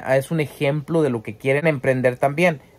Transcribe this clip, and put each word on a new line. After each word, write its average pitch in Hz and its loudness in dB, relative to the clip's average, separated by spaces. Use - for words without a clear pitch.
es 135 0
un 165 0
ejemplo 147 -2
de 147 2
lo 120 -4
que 110 -12
quieren 139 0
emprender 127 2
también. 147 0